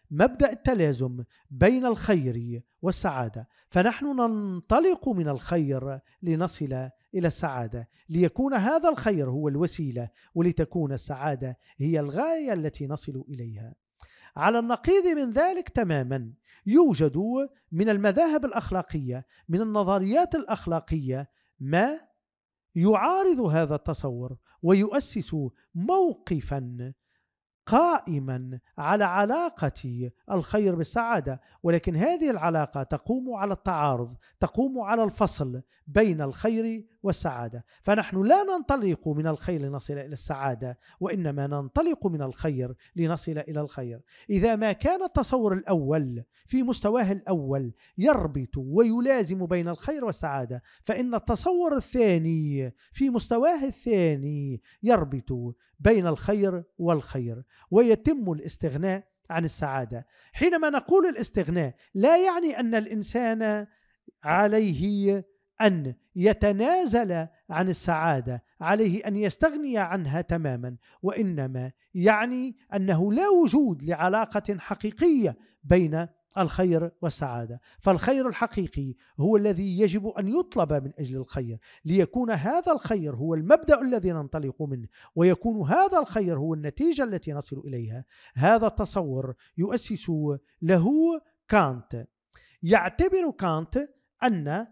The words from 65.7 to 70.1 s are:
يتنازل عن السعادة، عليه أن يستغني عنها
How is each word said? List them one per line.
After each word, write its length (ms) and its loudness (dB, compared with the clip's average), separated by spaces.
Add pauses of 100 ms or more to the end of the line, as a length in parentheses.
يتنازل 1080 2 (240)
عن 180 0
السعادة، 760 -2 (160)
عليه 460 0
أن 100 -2
يستغني 640 0
عنها 420 -2